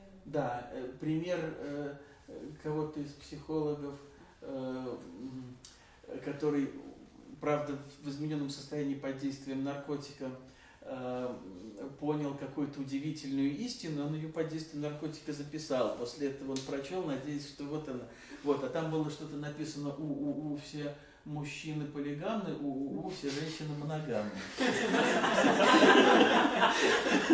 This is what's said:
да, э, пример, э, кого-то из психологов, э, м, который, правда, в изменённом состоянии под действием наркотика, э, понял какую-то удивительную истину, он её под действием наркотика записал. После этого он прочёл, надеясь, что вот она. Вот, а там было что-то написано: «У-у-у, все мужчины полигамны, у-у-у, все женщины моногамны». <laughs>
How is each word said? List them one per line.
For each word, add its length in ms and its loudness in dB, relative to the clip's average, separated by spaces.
да, 440 -2
э, 300 -6
пример, 400 0
э, 540 -4
кого-то 380 -2
из 120 -6
психологов, 880 -4
э, 540 -6
м, 400 -10
который, 500 0
правда, 380 0
в 80 -8
изменённом 400 -2
состоянии 460 -4
под 200 -4
действием 480 -4
наркотика, 680 -6
э, 520 -4
понял 360 0
какую-то 480 -4
удивительную 760 0
истину, 520 -4
он 60 0
её 140 -4
под 220 -2
действием 320 -6
наркотика 500 -6
записал. 640 -2
После 320 -4
этого 240 -6
он 60 -2
прочёл, 460 -4
надеясь, 440 -4
что 160 -10
вот 240 -4
она. 160 -6
Вот, 180 4
а 60 -2
там 220 0
было 200 2
что-то 260 -8
написано: 600 -6
«У-у-у, 640 -2
все 360 -6
мужчины 600 -4
полигамны, 760 -2
у-у-у, 500 -2
все 200 -4
женщины 480 -4
моногамны». 520 -2
<laughs> 2500 8